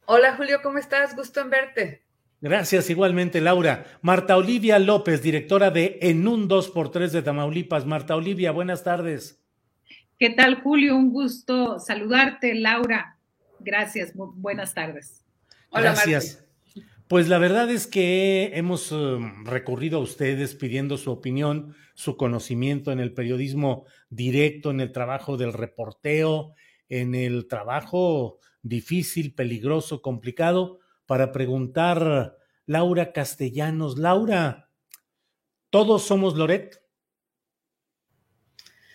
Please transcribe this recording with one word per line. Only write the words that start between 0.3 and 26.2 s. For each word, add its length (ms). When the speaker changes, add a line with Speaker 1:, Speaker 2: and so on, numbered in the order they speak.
Speaker 1:
Julio, 260
¿cómo 160
estás? 380
Gusto 260
en 80
verte. 540
Speaker 2:
Gracias, 480
igualmente, 520
Laura. 440
Marta 360
Olivia 400
López, 440
directora 500
de 300
En 260
un 200
dos 220
por 220
tres 200
de 100
Tamaulipas. 640
Marta 300
Olivia, 360
buenas 320
tardes. 580
Speaker 3:
¿Qué 120
tal, 300
Julio? 340
Un 160
gusto 680
saludarte, 760
Laura. 640
Gracias, 540
bu-, 220
buenas 380
tardes. 500
Speaker 1:
Hola, 240
Speaker 2:
Gracias. 420
Speaker 1:
Marta. 540
Speaker 2:
Pues 220
la 80
verdad 320
es 180
que 680
hemos, 380
eh, 40
recurrido 560
a 20
ustedes 540
pidiendo 420
su 140
opinión, 640
su 240
conocimiento 720
en 80
el 140
periodismo 720
directo, 640
en 100
el 100
trabajo 460
del 160
reporteo, 1000